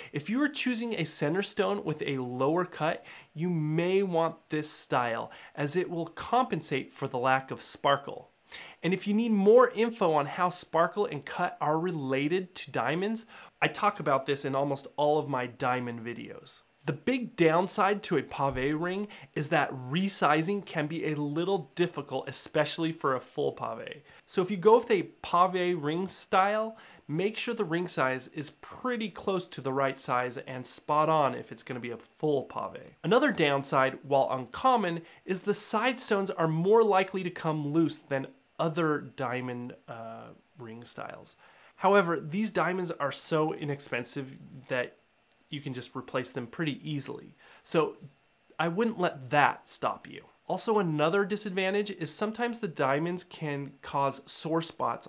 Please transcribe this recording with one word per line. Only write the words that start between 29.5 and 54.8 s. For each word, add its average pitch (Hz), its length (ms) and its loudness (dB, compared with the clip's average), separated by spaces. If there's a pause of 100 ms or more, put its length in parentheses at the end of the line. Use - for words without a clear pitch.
the 131 100 -2
right 135 260 0
size 127 400 -2
and 127 300 -10
spot 151 400 2
on 147 280 4
if 120 180 -10
it's 113 100 -12
gonna 127 160 -8
be 120 120 -8
a 113 60 -8
full 143 460 -2
pave. - 580 -8
Another 247 300 4
downside, 139 720 2
while 135 260 4
uncommon, 170 720 0 (200)
is 180 200 -4
the 208 100 2
side 233 480 0
stones 196 300 2
are 160 180 2
more 190 340 6
likely 190 400 2
to 175 60 -4
come 156 360 -2
loose 147 360 2
than 135 260 -4 (320)
other 156 400 2
diamond, 123 720 -6 (140)
uh, 113 440 -12 (280)
ring 117 240 -14
styles. - 540 -12 (400)
However, 185 420 6
these 190 320 -4
diamonds 175 400 0
are 139 220 -2
so 156 400 0
inexpensive 139 840 -6 (300)
that 123 300 -2 (520)
you 143 120 -8
can 143 120 -8
just 120 220 -8
replace 131 360 -4
them 123 160 -6
pretty 147 320 -4 (100)
easily. - 460 -6 (260)
So - 360 0 (600)
I 165 120 0
wouldn't 208 300 0
let 143 300 -2
that 143 400 4
stop - 380 -4
you. - 160 -16 (240)
Also, 208 320 0
another 170 460 2
disadvantage 202 680 -2
is 160 200 -4
sometimes 233 480 -2
the 208 80 -4
diamonds 156 560 0
can 143 500 -6 (100)
cause 139 420 -2
sore 165 380 -2
spots 120 460 -4